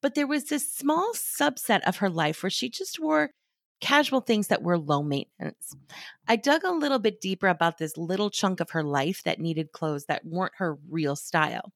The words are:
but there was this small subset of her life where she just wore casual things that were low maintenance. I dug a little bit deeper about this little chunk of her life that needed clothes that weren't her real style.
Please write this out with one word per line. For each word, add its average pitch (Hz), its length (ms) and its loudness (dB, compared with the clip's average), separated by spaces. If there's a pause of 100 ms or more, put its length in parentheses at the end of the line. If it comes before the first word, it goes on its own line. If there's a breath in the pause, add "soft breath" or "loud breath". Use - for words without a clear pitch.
but 277 140 0
there 294 100 2
was 285 200 -2
this - 280 -2
small 339 400 0
subset - 680 0
of - 160 0
her 196 120 2
life 160 320 0
where 185 80 0
she - 180 -4
just 339 320 -8
wore 311 300 2 (500)
casual 269 420 2
things 214 260 2
that - 160 2
were 175 160 2
low 147 240 0
maintenance. - 720 -6 (520 loud breath)
I 226 80 4
dug 294 280 2
a 370 80 0
little 294 260 2
bit 214 240 0
deeper 190 260 0
about 170 300 4
this 156 180 -4
little 190 360 -2
chunk 185 280 0
of 170 120 -2
her 160 120 0
life 143 380 0
that - 180 -2
needed 160 340 -2
clothes 147 320 -4
that - 200 -4
weren't 170 300 -4
her 160 240 -4 (100)
real 151 260 0
style. 151 600 -2